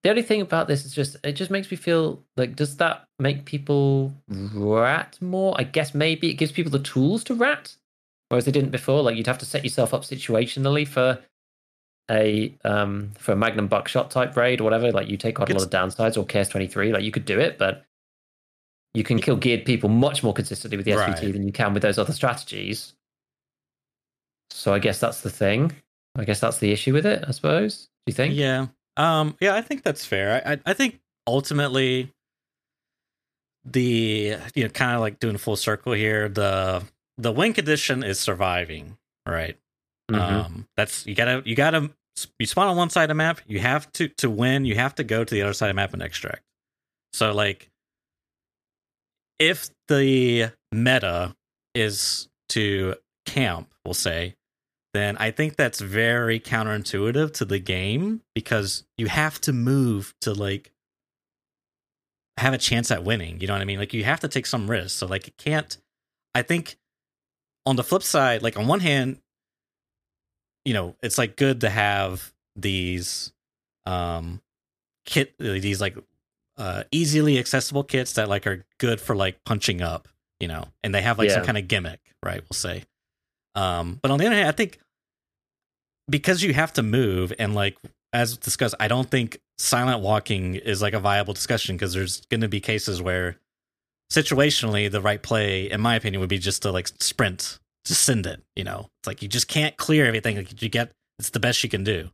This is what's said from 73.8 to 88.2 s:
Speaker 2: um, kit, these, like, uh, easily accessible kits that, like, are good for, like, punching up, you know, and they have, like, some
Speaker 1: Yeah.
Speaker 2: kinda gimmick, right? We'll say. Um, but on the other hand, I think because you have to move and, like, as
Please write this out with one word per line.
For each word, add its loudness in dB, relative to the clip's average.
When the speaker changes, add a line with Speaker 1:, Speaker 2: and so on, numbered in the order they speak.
Speaker 2:
um, -4
kit, -2
these, -2
like, -4
uh, -6
easily 4
accessible -2
kits -2
that, 0
like, -2
are -4
good 0
for, -2
like, -2
punching 0
up, -6
you -4
know, -8
and -4
they 2
have, 0
like, 4
some 2
Speaker 1:
Yeah. -2
Speaker 2:
kinda 0
gimmick, -2
right? -6
We'll -10
say. -6
Um, -2
but 2
on 4
the 4
other 4
hand, 4
I 2
think -4
because 0
you 2
have 0
to 0
move 2
and, 0
like, 0
as 0